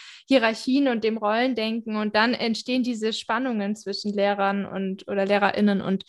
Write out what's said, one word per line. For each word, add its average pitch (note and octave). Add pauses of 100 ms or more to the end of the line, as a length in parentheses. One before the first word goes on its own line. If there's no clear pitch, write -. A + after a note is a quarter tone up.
(260)
Hierarchien B3+
und A#3
dem A3
Rollendenken. A3
Und G#3+
dann A3+
entstehen A#3
diese A3
Spannungen A3
zwischen G3+
Lehrern G3+
und, F#3+
oder G3
LehrerInnen G3+
und F#3+